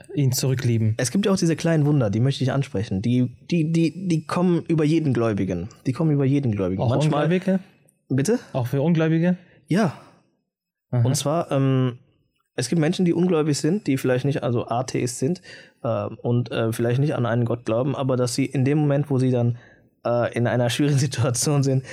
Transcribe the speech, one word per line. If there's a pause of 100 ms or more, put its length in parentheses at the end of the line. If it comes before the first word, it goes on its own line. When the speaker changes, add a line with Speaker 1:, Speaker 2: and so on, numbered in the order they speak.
(140)
Speaker 1:
ihn
zurücklieben.
Speaker 2:
Es
gibt
ja
auch
diese
kleinen
Wunder,
die
möchte
ich
ansprechen.
Die, (140)
die,
die,
die
kommen
über
jeden
Gläubigen. (180)
Die
kommen
über
jeden
Gläubigen.
Speaker 1:
Auch
Speaker 2:
Manchmal
Speaker 1:
Ungläubige? (480)
Speaker 2:
Bitte? (160)
Speaker 1:
Auch
für
Ungläubige? (300)
Speaker 2:
Ja. (960)
Speaker 1:
Aha.
Speaker 2:
Und
zwar,
ähm, (580)
es
gibt
Menschen,
die
ungläubig
sind,
die
vielleicht
nicht,
also
Atheist
sind, (420)
äh, (180)
und,
äh,
vielleicht
nicht
an
einen
Gott
glauben,
aber
dass
sie
in
dem
Moment,
wo
sie
dann, (480)
äh,
in
einer
schwierigen
<laughs>
Situation
sind,